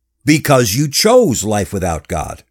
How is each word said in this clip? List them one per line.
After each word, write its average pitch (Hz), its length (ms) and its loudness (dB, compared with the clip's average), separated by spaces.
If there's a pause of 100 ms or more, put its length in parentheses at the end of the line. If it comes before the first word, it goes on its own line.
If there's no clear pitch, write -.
(260)
because 131 500 2
you 147 120 -2
chose 214 560 2
life 104 300 -4
without 87 340 -4
God. - 440 -8